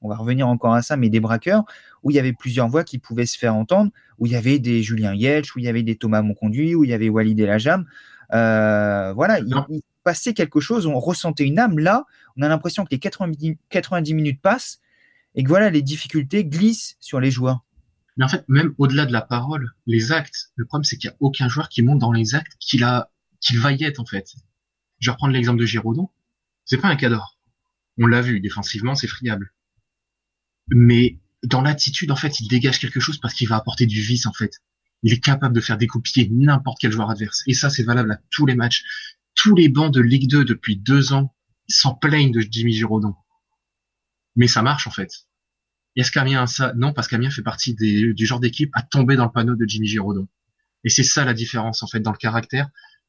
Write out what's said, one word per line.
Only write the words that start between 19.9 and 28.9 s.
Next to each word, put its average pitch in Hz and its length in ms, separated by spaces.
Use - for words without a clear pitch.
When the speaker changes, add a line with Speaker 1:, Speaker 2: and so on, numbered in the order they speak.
Speaker 2:
actes, - 440
le 120 100
problème, 147 180
c'est 143 140
qu'il - 120
y - 40
a - 60
aucun 139 300
joueur 147 180
qui - 140
montre 135 180
dans 117 120
les 113 240
actes 156 240
qu'il - 240
a, 123 260
qu'il 120 160
va 135 140
y 139 120
être, 143 160
en 120 60
fait. 98 220
Je - 100
vais 120 40
reprendre 139 200
l'exemple 120 260
de 120 60
Giraudon. 113 460
C'est 127 100
pas 196 100
un 160 80
cador. 117 420
On 117 80
l'a 120 140
vu, 120 180
défensivement, 104 560